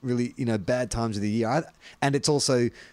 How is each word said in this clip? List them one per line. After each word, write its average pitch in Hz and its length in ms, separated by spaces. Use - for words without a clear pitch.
really, 120 360
you 135 80
know, 113 140
bad 123 340
times 113 240
of 101 60
the 104 80
year. 110 180
I, 147 140
and 139 140
it's 143 140
also 131 420